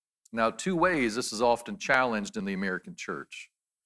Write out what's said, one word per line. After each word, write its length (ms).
Now, 180
two 260
ways 400
this 160
is 100
often 360
challenged 580
in 100
the 80
American 420
church. 540